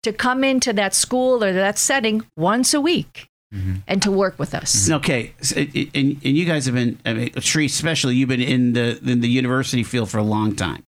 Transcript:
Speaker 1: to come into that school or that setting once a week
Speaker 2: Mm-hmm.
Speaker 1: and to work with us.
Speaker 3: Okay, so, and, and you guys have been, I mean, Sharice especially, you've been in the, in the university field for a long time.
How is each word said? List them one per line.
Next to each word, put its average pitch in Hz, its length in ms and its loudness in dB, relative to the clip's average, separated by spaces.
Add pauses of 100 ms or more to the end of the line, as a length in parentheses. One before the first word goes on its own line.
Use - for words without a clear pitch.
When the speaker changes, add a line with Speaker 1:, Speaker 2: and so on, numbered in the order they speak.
Speaker 1:
to 220 80 0
come 254 320 0
into 254 300 2
that 196 220 0
school 254 480 2
or 190 100 2
that 196 240 2
setting 220 480 0 (100)
once 208 380 2
a 294 80 2
week - 460 -2 (260)
Speaker 2:
Mm-hmm. 95 200 -4 (120)
Speaker 1:
and 190 180 0
to 208 80 2
work 190 280 0
with - 160 -4
us. - 340 0
Speaker 3:
Okay, 135 520 0
so, - 160 -2
and, 147 360 -2
and 143 300 0
you 147 220 2
guys 156 220 0
have 123 80 -2
been, 120 300 0
I 113 80 -2
mean, 117 180 -4
Sharice 143 420 -2
especially, 147 420 0
you've 127 140 2
been 127 100 0
in 127 320 2
the, 120 320 0
in 123 160 2
the 117 80 0
university 127 560 0
field 110 260 -2
for 110 100 -2
a 107 40 0
long 107 320 0
time. 78 360 -6